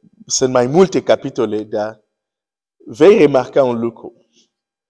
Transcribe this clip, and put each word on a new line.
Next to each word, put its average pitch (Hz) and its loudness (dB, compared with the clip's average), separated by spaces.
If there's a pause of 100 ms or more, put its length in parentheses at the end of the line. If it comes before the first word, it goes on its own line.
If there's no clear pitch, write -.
(260)
sunt - -4
mai 123 0
multe 156 0
capitole, 110 -4
dar 107 -8 (840)
vei 160 4
remarca 139 2
un 120 -4
lucru. - -10 (640)